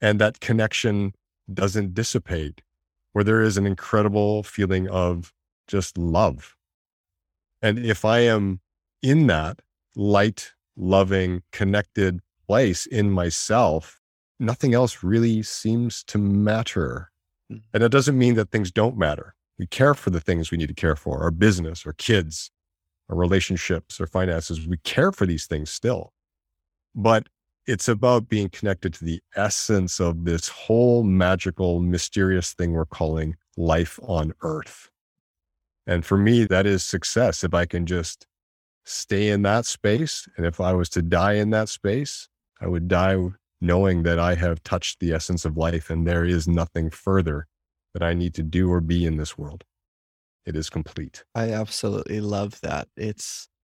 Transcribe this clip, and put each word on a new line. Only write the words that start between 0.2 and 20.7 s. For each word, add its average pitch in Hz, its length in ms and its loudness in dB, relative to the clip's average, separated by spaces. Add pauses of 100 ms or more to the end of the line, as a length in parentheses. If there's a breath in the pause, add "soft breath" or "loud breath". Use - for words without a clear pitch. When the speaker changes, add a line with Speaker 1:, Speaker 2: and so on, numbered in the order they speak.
Speaker 1:
that 110 180 2
connection 107 720 0 (400)
doesn't 95 400 -2
dissipate, 90 680 -4 (500)
where 104 100 0
there 110 200 4
is 104 160 2
an 101 80 2
incredible 104 760 0
feeling 95 460 -2
of 87 460 -2 (340)
just 95 300 -4
love. 85 580 0 (1040)
And 110 180 2
if 110 280 0
I 117 140 6
am 104 400 2 (420)
in 143 240 4
that 78 340 0 (340)
light, 101 580 2 (260)
loving, 92 640 2 (100)
connected 98 680 0 (260)
place 104 400 2
in 104 240 2
myself, 87 880 0 (380)
nothing 123 340 0
else 120 300 2
really 110 400 2
seems 113 640 -4
to - 120 -8
matter. 101 920 0 (400)
Speaker 2:
Mm. 110 120 -14 (100)
Speaker 1:
And 113 100 2
it 117 80 4
doesn't 135 280 4
mean 123 160 4
that 107 160 0
things 101 200 -2
don't 113 260 0
matter. 78 380 -2 (240)
We 90 80 -6
care 139 280 4
for - 160 -4
the 85 100 0
things 85 300 -2
we 85 80 -2
need 78 100 -2
to 80 60 -10